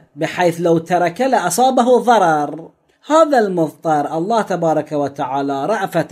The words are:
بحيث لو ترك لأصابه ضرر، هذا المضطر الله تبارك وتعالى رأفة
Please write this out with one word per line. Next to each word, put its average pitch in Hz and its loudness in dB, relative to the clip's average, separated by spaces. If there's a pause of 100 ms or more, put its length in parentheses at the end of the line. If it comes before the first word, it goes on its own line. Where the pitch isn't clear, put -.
(160)
بحيث 165 -2
لو 170 2
ترك 170 -2
لأصابه 247 2
ضرر، 165 0 (400)
هذا 302 4
المضطر 160 -2
الله 208 -2
تبارك 165 -2
وتعالى 139 -4
رأفة 190 -2